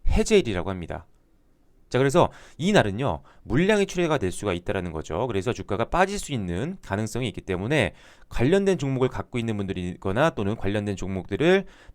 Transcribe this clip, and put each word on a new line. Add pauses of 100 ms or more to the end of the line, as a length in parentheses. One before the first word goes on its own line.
해제일이라고
합니다. (840)
자,
그래서 (260)
이
날은요, (200)
물량이
출회가
될
수가
있다라는
거죠.
그래서
주가가
빠질
수
있는
가능성이
있기
때문에 (340)
관련된
종목을
갖고
있는
분들이거나
또는
관련된
종목들을 (280)